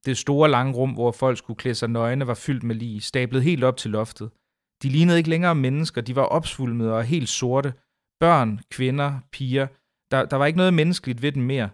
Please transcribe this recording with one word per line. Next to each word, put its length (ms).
Det 120
store, 320
lange 220
rum, 180
hvor 220
folk 260
skulle 180
klæde 180
sig 160
nøgne, 360
var 80
fyldt 280
med 120
lig, 280
stablet 400
helt 220
op 120
til 140
loftet. 400
De 60
lignede 300
ikke 120
længere 240
mennesker, 460
de 160
var 60
opsvulmede 720
og 100
helt 240
sorte. 460
Børn, 400
kvinder, 500
piger. 340
Der, 140
der 120
var 100
ikke 100
noget 180
menneskeligt 480
ved 100
dem 100
mere. 320